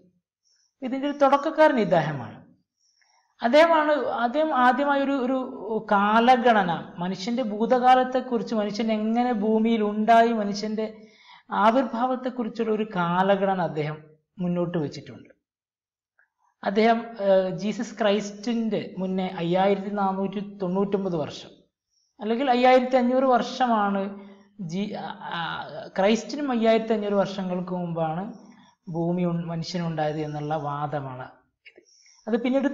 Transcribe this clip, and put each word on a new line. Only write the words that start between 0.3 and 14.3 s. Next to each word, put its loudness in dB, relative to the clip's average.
ഇതിൻ്റെ -4
ഒരു -6
തുടക്കക്കാരൻ 4
ഇദ്ദേഹമാണ്. -2
അദ്ദേഹമാണ്, 6
അദ്ദേഹം 0
ആദ്യമായി 2
ഒരു, 0
ഒരു 0
കാലഗണന, 4
മനുഷ്യൻ്റെ -4
ഭൂതകാലത്തെക്കുറിച്ച്, 2
മനുഷ്യൻ -2
എങ്ങനെ 0
ഭൂമിയിൽ 2
ഉണ്ടായി, 4
മനുഷ്യൻ്റെ -4
ആവിർഭാവത്തെക്കുറിച്ചുള്ള 0
ഒരു -2
കാലഗണന 2
അദ്ദേഹം -4